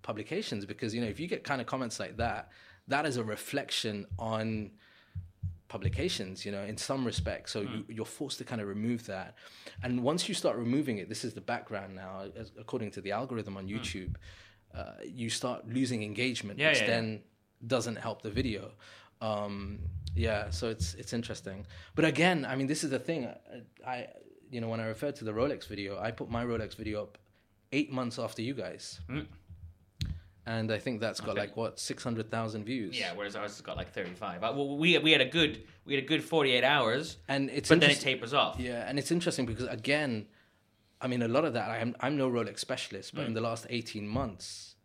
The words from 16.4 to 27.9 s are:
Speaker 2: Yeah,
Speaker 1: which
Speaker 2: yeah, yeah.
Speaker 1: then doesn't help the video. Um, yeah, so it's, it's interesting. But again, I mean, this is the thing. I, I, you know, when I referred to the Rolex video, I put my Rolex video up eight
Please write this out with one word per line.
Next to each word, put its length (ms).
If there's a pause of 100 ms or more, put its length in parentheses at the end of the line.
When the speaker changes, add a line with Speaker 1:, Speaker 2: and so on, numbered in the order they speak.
Speaker 2:
Yeah, 100
Speaker 1:
which 100
Speaker 2:
yeah, 60
yeah. 40
Speaker 1:
then 320 (440)
doesn't 320
help 240
the 100
video. 400 (500)
Um, 580 (360)
yeah, 340
so 200
it's, 260
it's 180
interesting. 520 (300)
But 100
again, 400
I 100
mean, 120
this 160
is 60
the 100
thing. 280 (580)
I, 40
I, 180 (420)
you 120
know, 80
when 100
I 60
referred 320
to 80
the 60
Rolex 360
video, 320
I 120
put 180
my 160
Rolex 300
video 280
up 140 (540)
eight 200